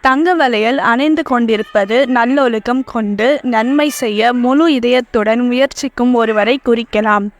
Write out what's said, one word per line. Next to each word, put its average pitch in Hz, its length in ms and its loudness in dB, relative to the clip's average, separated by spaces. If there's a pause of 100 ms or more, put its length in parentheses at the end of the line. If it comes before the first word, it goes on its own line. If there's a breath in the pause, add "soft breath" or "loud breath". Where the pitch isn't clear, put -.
தங்க 285 220 2 (120)
வளையல் 240 380 0 (120)
அணிந்து 302 400 0
கொண்டிருப்பது 220 640 0 (200)
நல்லொழுக்கம் 247 680 0 (120)
கொண்டு 214 340 -2 (260)
நன்மை 277 340 0 (120)
செய்ய 226 320 0 (100)
முழு 285 240 2 (120)
இதயத்துடன் 240 720 0
முயற்சிக்கும் 254 720 -2
ஒருவரை 220 360 0 (100)
குறிக்கலாம். 214 600 0 (120)